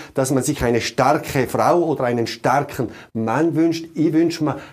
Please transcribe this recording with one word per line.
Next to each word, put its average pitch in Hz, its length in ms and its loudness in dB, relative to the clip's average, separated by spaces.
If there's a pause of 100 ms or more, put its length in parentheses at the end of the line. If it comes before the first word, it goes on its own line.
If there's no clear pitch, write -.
(140)
dass 131 180 0
man 135 120 2
sich 143 200 -2
eine 120 160 2
starke 135 680 0
Frau 143 360 2
oder 135 220 -2
einen 120 220 0
starken 135 600 -2 (240)
Mann 123 440 0
wünscht. 160 400 0
Ich 156 180 2
wünsche 160 320 0
mir 139 140 -2 (140)